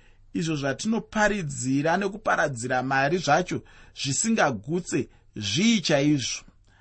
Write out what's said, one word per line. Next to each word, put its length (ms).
izvo 220
zvatinoparidzira 1400
nekuparadzira 840
mari 340
zvacho 440
zvisingagutse 1080
zvii 460
chaizvo? 640